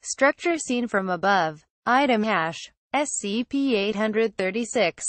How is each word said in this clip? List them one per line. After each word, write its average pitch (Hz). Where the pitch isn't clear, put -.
Structure 302
seen 240
from 190
above. 170
Item 247
hash, 170
S 285
C 214
P 277
eight 202
hundred 214
thirty-six. 196